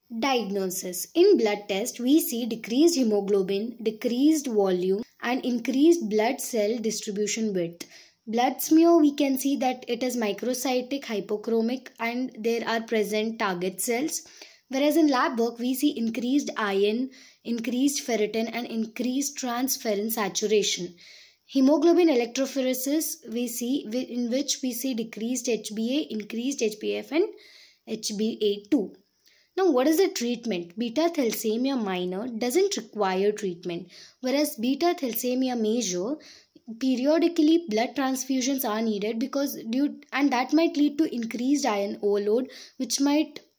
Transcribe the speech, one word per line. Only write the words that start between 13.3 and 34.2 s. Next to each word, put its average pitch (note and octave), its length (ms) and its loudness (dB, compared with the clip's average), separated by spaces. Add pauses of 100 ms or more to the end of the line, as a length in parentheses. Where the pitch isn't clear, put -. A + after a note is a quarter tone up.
target F#3+ 400 -2
cells. B3 420 -2 (460)
Whereas C#4+ 280 2
in D#4 120 6
lab C4 320 2
work, A#3 180 0
we B3+ 160 0
see C#4+ 240 0
increased A#3+ 580 0
iron, G#3 540 0 (320)
increased B3 640 -2
ferritin, A3 460 0
and A#3+ 160 -8
increased B3+ 680 -4
transferrin A#3 760 -2
saturation. G3 840 0 (520)
Hemoglobin D#4 640 4
electrophoresis, C4 1200 -2
we A#3+ 160 -4
see, A#3+ 440 -4
in A#3+ 380 -4
which C#4 320 -2
we B3+ 100 -4
see C4 220 -4
decreased A3+ 540 -6
H G#3+ 260 -4
B A#3 240 -2
A, D#4 40 -2 (100)
increased A#3 500 -6
H A3 180 -2
B G#3 160 -4
F, G#3+ 140 -10
and E4+ 160 2 (640)
H A3 280 -8
B A3 240 -2
A G3+ 300 0
two. - 240 0 (640)
Now, F#4 140 4
what C4 160 4
is D#4+ 120 4
the F#4+ 100 4
treatment? A3+ 680 -4
Beta A#3+ 260 -2
thalassemia B3+ 760 0
minor F#3 460 -4
doesn't B3 500 0
require G3+ 540 0
treatment, F3+ 560 -6 (340)